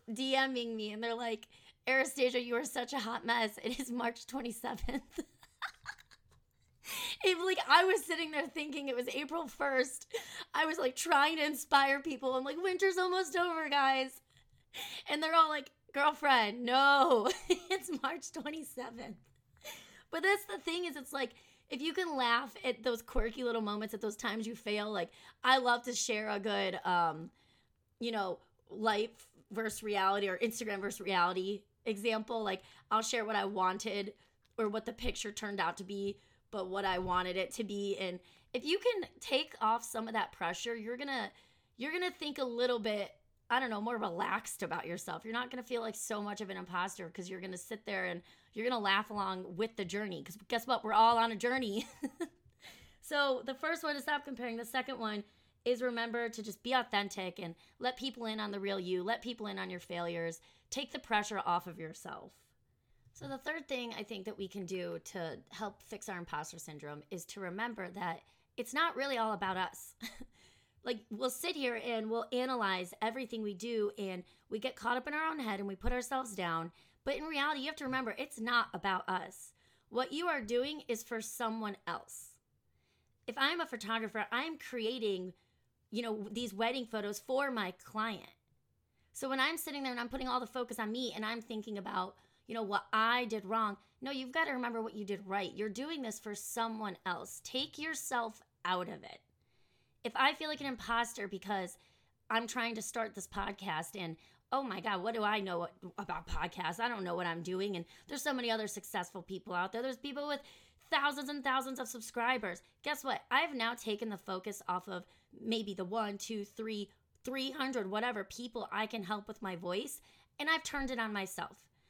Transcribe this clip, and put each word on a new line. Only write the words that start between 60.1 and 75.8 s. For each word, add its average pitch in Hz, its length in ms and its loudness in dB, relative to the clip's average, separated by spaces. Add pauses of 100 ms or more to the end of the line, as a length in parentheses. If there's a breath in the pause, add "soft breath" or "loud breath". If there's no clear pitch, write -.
Take 277 220 -6
the 294 80 -6
pressure 208 440 0
off 175 220 2
of 170 140 -12
yourself. - 540 -12 (800 soft breath)
So - 140 -12
the 269 120 -4
third 302 280 -4
thing 247 300 -2
I 208 60 -4
think 202 220 -8
that 208 120 -8
we 196 100 -4
can 185 200 -6
do 175 380 -4
to 165 340 -6 (100)
help 208 320 -8
fix - 260 -12
our 185 120 -6
imposter 165 400 -8
syndrome 147 500 -12
is 170 160 -8
to - 140 -14
remember 196 520 -4
that 175 300 -4 (360 soft breath)
it's 240 180 -6
not 330 200 2
really 269 220 0
all 220 160 2
about 190 240 0
us. - 440 -4
<laughs> 226 40 -12 (800 soft breath)
Like, 233 140 0 (100)
we'll 247 200 0
sit 349 280 -4
here 240 280 0
and 220 240 0
we'll 233 220 0
analyze 220 680 0
everything 226 420 -2
we 208 100 -2
do, 208 440 0
and 190 260 -4 (260 soft breath)
we 220 100 -2
get 254 180 -4
caught 240 180 0
up 254 140 -4
in 302 40 -4
our 311 160 0
own 311 80 -2
head 214 220 -2
and 202 80 -2
we 196 80 -4
put 240 160 2